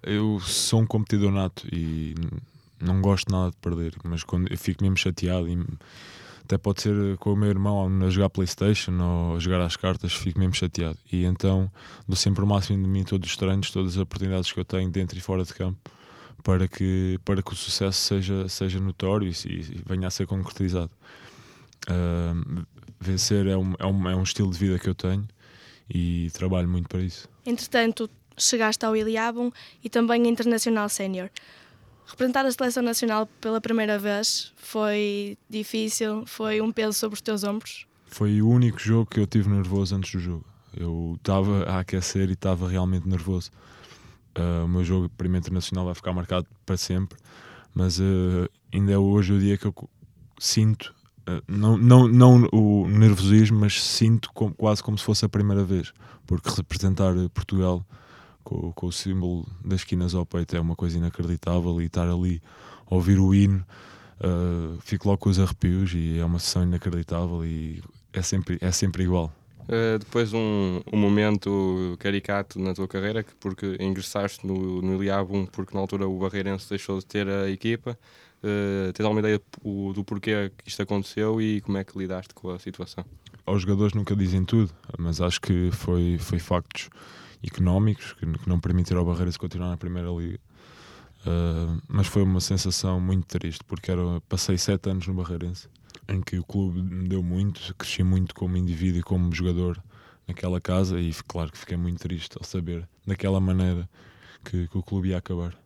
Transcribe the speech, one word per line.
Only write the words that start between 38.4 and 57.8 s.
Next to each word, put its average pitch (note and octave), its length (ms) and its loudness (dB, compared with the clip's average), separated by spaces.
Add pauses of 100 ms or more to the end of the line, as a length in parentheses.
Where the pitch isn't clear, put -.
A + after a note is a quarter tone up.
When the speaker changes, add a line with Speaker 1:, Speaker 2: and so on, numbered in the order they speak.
Speaker 1:
o A2 80 4
único A#2+ 300 4
jogo A2+ 280 2
que - 140 -2
eu G#2 60 2
tive G#2 220 2
nervoso G2 460 0
antes F#2+ 180 -4
do F#2 80 -2
jogo. F2 240 -6 (320)
Eu E2+ 420 -6
estava G2 460 2
a F#2 160 0
aquecer F#2+ 480 -2
e F#2 40 0
estava F#2 360 -2
realmente F#2 400 0
nervoso. F2+ 420 -4 (840)
Ah, E2+ 300 0
o E2+ 40 -2
meu F2+ 160 2
jogo, F2+ 260 0
primeiro F2+ 320 -2
internacional, F#2 420 -4
vai F2+ 100 -4
ficar F2+ 180 -6
marcado F2+ 340 -2 (180)
para F#2+ 120 -2
sempre, F#2 420 -2 (560)
mas, F#2 260 0
ah, F#2 480 2 (240)
ainda G2 200 4
é G2 60 6
hoje G2 340 6
o G2+ 60 4
dia G2+ 200 4
que - 80 -4
eu G2+ 60 -2
co-, - 180 -14 (480)
sinto, - 560 0 (320)
ah, F2+ 200 -4
não, G#2 300 4
não, B2 320 12
não B2 420 10
o G#2 380 6
nervosismo, G#2 720 8
mas G#2 220 2
sinto - 500 2
como, G#2 220 -2
quase G#2+ 280 0
como G#2+ 140 -2
se - 80 -6
fosse G#2+ 200 2
a G#2+ 40 2
primeira G2+ 360 2
vez, F2+ 280 -2 (340)
porque - 220 -2
representar F#2 680 0 (200)
Portugal F#2 500 0 (580)